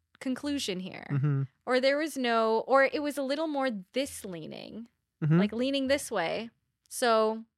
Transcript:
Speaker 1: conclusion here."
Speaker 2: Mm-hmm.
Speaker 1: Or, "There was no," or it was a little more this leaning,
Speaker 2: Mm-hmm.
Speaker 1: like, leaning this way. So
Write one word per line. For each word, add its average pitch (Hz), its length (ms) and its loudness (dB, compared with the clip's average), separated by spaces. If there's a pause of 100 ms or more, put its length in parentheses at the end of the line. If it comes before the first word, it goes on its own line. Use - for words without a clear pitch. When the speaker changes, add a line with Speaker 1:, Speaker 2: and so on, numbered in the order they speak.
(200)
Speaker 1:
conclusion 190 600 -4
here." - 300 -12
Speaker 2:
Mm-hmm. 139 320 2 (240)
Speaker 1:
Or, 254 140 2
"There 269 180 4
was 302 180 -4
no," 226 520 2
or 269 160 6
it 294 180 0
was 294 160 -4
a 285 40 -2
little 285 260 -2
more 269 220 0 (240)
this 269 300 -4
leaning, 185 640 -12 (360)
Speaker 2:
Mm-hmm. 160 160 4
Speaker 1:
like, 208 140 4
leaning 262 360 0
this 277 220 0
way. 185 400 -2 (380)
So 220 560 2 (120)